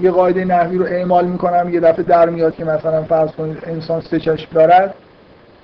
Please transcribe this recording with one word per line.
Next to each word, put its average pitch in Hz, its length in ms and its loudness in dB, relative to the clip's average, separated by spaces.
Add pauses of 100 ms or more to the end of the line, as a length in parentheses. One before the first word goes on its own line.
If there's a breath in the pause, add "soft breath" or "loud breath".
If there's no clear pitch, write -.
یه 185 100 2
قاعدهٔ 180 340 0
نحوی 180 320 0
رو 180 80 -2
اعمال 180 400 0
می‌کنم، 175 480 -2
یه 170 60 0
دفعه 165 240 2
در 170 260 4
میاد 165 260 -2
که 170 100 -10
مثلاً 160 380 -2
فرض 160 280 0
کنید 156 320 -8
انسان 165 380 -6
سه 160 180 -4
چشم 156 340 -4
دارد، 175 400 4 (720)